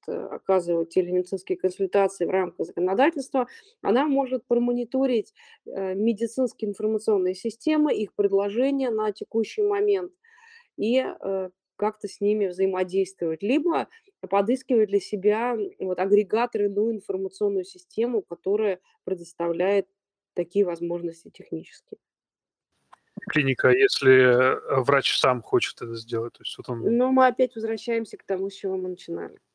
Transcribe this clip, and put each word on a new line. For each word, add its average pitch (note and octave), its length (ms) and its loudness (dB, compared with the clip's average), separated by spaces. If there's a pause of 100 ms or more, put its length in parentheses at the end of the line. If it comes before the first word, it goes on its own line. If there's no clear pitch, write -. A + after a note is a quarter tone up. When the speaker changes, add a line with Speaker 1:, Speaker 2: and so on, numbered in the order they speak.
Speaker 1:
э, - 40 -8
оказывать E3+ 800 -2
телемедицинские F3+ 680 -2
консультации F#3+ 680 0
в D#3+ 40 -2
рамках F3 380 -2
законодательства, B3+ 800 0 (340)
она B3 260 2
может C4 380 -2
промониторить, A#3+ 880 0 (320)
э, F#3+ 300 -6
медицинские A3 760 -2
информационные G#3 680 0
системы, D4 600 0
их G#3+ 180 -4
предложения G#3+ 800 0
на G#3+ 200 -2
текущий A3 520 -4
момент G3+ 480 2 (640)
и, A#3 280 2
э, F#3+ 440 -6 (280)
как-то G#3 300 -4
с - 140 -8
ними G#3 260 2
взаимодействовать, F#3 960 -2
либо C#4+ 460 0 (400)
подыскивать G#3+ 600 2
для G3+ 120 2
себя, G#3+ 540 -2
м, G#3+ 240 -6
вот, F#3 200 -4
агрегаторы, G#3 680 2
ну, G#3 220 0
информационную G3 760 -4
систему, A3+ 580 -4
которая G3 560 -2 (260)
предоставляет F3 840 -2 (480)
такие F#3 300 0
возможности E3+ 680 -6
технические. - 680 -14 (1300)
Speaker 2:
Клиника, C3+ 400 2
если, C3 440 6
э, C3 680 4
врач C3+ 360 2
сам B2+ 240 2
хочет - 400 -2
это A#2 140 -8
сделать, A2+ 380 -6
то - 100 -20
есть - 140 -10
вот - 120 -14
он B2+ 280 0
Speaker 1:
Ну, B3+ 140 2
мы C4 160 6
опять B3 280 0
возвращаемся A3+ 640 -6
к - 60 -20
тому, G3 260 -4
с G3 40 -14
чего F#3+ 240 -4
мы F#3 120 -4
начинали. E3+ 500 -10 (160)